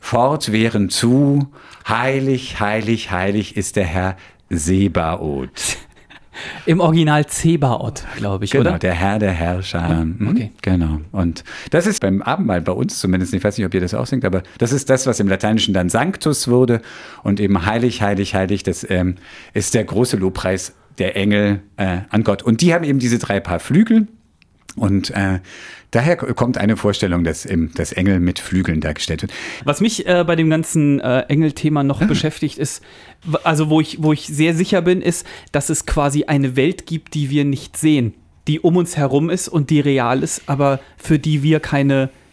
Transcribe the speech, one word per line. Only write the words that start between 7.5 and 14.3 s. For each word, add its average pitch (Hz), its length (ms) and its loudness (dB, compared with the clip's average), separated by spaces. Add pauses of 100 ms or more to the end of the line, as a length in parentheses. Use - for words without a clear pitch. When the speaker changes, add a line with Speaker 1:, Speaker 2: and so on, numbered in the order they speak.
Speaker 2:
glaub 101 260 -4
ich, 101 80 -4
Speaker 1:
Genau, 120 200 4
Speaker 2:
oder? 90 100 -2
Speaker 1:
der 92 120 0
Herr 98 280 0
der 104 100 2
Herrscher. 87 480 -2 (100)
Speaker 2:
Ja, 82 160 2
Speaker 1:
Mhm, 92 240 -2
Speaker 2:
okay. 127 220 -2 (120)
Speaker 1:
genau. 82 380 0 (120)
Und 87 320 -4 (260)
das 175 160 2
ist 208 140 0
beim 98 220 0
Abendmahl 131 380 0
bei 92 120 -2
uns - 260 -4
zumindest, 92 360 0
ich 92 100 -2
weiß 104 120 0
nicht, 107 100 -2
ob 90 60 -4
ihr 95 80 2
das 90 140 -4
auch 120 120 -2
singt, 131 180 -4
aber 92 180 0 (160)